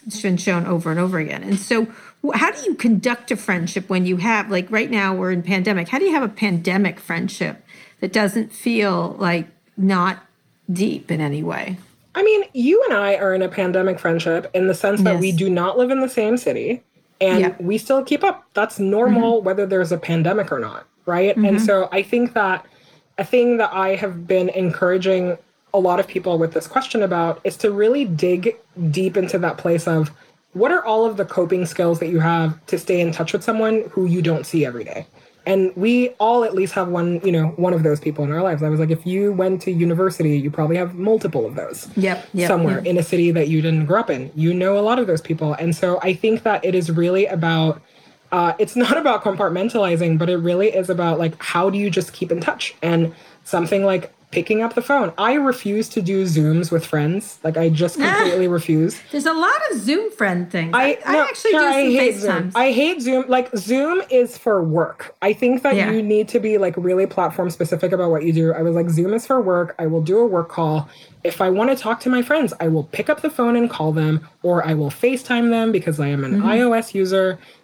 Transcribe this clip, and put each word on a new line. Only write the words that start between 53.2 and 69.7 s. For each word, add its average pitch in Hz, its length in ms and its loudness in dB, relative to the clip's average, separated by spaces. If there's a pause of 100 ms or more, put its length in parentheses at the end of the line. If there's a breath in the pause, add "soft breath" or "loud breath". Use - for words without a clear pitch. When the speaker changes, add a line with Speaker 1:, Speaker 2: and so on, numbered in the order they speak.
Speaker 2:
something 185 400 0
like 190 280 0 (180)
picking 214 320 -2
up 226 100 -2
the 240 80 -4
phone. 240 380 0
I 226 160 2
refuse 240 560 -2
to 220 100 -4
do 190 240 0
Zooms 160 480 2
with 160 140 -2
friends. 160 580 -4
Like, 160 140 -2
I 165 100 2
just 170 320 0
Speaker 1:
Ah. 349 160 2
Speaker 2:
completely 185 320 2
refuse. 165 500 0 (120)
Speaker 1:
There's 294 160 -4
a 320 80 0
lot 349 180 2 (180)
of 302 80 -4
Zoom 330 340 -2
friend 180 380 -2
things. 165 220 -4
Speaker 2:
I, 254 100 4
Speaker 1:
I, 285 220 0
I - 80 -2
Speaker 2:
no, 302 120 4
Speaker 1:
actually 427 260 -2
Speaker 2:
Kara, 311 140 4
Speaker 1:
do 277 60 2
some 269 60 2
Speaker 2:
I 277 140 2
hate 247 260 4
Zoom. 202 160 -2
Speaker 1:
FaceTimes. 185 220 -2
Speaker 2:
I 254 180 2
hate 302 300 0
Zoom. 254 260 0
Like, 254 260 0
Zoom 269 560 0
is 247 280 2
for 202 240 2
work. 160 580 -2
I 208 140 2
think 247 300 0
that 269 120 4
Speaker 1:
Yeah. 202 160 2
Speaker 2:
you 220 100 0
need 214 260 2
to 233 120 0
be, 214 160 0
like, 185 220 0
really 185 260 2
platform 180 460 -2
specific 170 420 -2
about 180 180 2
what 156 140 2
you 170 80 2
do. 160 220 2
I 160 80 -2
was 170 120 2
like, 170 140 0
"Zoom 170 240 2
is 233 140 -2
for 262 120 2
work. 180 400 0